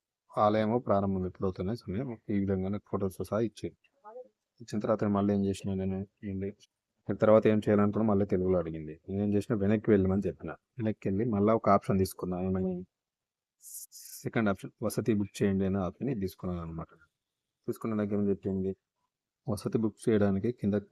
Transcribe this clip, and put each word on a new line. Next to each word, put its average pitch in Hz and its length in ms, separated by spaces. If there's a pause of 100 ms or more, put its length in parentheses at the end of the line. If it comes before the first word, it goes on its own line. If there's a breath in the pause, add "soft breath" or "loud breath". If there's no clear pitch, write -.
(300)
ఆలయము 107 500
ప్రారంభం 98 460
ఎప్పుడవుతున్న 95 480
సమయం 117 340 (160)
ఈ 104 140
విధంగా 95 300
నాకు 101 180
ఫోటోస్ 98 320
సహా 101 240
ఇచ్చారు. 101 340 (840)
ఇచ్చిన 113 200
తర్వాత 113 300
మళ్ళీ 101 220
ఏం 101 120
చేసిన 98 320
నేను, 95 220 (260)
ఏంటి, 98 260 (580)
తర్వాత 107 400
ఏం 107 100
చేయాలనుకున్నా 104 480
మళ్ళీ 101 200
తెలుగులో 92 320
అడిగింది. 80 440
నేను 98 200
ఏం 104 100
చేసిన, 104 240
వెనక్కి 104 340
వెళ్ళమని 95 340
చెప్పిన. 82 260 (240)
వెనక్కి 110 300
వెళ్ళి 104 240
మళ్ళీ 104 240
ఒక 113 180
ఆప్షన్ 98 280
తీసుకున్నా. 90 440
ఏమని? 95 320 (1400)
సెకండ్ 117 340
ఆప్షన్, 101 240 (100)
వసతి 117 320
బుక్ 104 200
చేయండి 98 300
అనే 95 140
ఆప్షన్ 92 300 (120)
తీసుకున్నాను 90 420
అనమాట. 82 280 (800)
తీసుకున్న 113 260
నాకు 104 200
ఏం 101 120
చెప్పింది, 95 440 (760)
వసతి 107 320
బుక్ 110 220
చేయడానికి 101 520
కింద 104 240 (160)